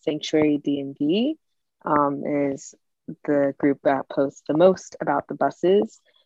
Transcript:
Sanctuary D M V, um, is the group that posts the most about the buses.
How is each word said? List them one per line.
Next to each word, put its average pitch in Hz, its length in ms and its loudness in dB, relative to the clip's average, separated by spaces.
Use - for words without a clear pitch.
Sanctuary 151 560 0
D 143 220 -4
M 139 180 -10
V, 220 400 0
um, 147 420 0
is 143 480 -4
the 143 320 0
group 139 280 0
that 139 240 0
posts 139 400 -4
the 147 80 -2
most 185 440 2
about 151 280 -2
the 147 60 -8
buses. 180 680 0